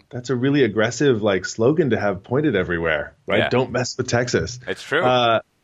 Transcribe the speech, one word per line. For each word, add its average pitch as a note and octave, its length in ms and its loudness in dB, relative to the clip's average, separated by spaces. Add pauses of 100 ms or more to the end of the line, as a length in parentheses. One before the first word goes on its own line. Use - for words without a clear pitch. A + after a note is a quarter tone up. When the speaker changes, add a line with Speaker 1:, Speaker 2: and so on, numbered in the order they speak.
Speaker 1:
that's B2 200 -10
a C3+ 60 -2
really C#3 280 2
aggressive, A2+ 600 2
like, G2 220 2
slogan D3 460 2
to G2+ 80 0
have G2 240 -2
pointed C3+ 320 0
everywhere, E2 600 -2 (100)
right? G2 140 0
Speaker 2:
Yeah. C#2+ 100 0
Speaker 1:
Don't B2 220 0
mess B2 260 -4
with B2+ 100 -4
Texas." A#2+ 600 -2
Speaker 2:
It's F#2+ 160 -8
true. D#3 200 -2
Speaker 1:
Uh, A#2+ 380 2 (220)